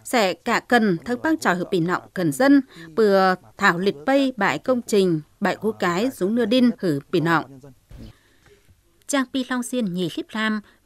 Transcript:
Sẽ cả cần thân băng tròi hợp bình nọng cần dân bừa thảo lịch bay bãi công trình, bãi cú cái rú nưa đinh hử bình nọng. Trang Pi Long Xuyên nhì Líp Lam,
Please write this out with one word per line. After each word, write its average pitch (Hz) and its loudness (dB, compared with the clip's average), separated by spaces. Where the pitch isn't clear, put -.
Sẽ 208 0
cả 220 -2
cần 220 2
thân 240 -6
băng 262 0
tròi 196 0
hợp 180 -6
bình 170 0
nọng 180 -4
cần 170 -2
dân 277 4
bừa 196 4
thảo 185 2
lịch 196 0
bay 269 2
bãi 156 0
công 254 -2
trình, 185 2
bãi 185 -2
cú 214 -4
cái 202 -2
rú 185 -4
nưa 233 0
đinh 247 4
hử 151 -2
bình 165 0
nọng. 147 -2
Trang 269 -2
Pi 262 -4
Long 254 -4
Xuyên 240 -4
nhì 180 -4
Líp 339 -8
Lam, 214 -4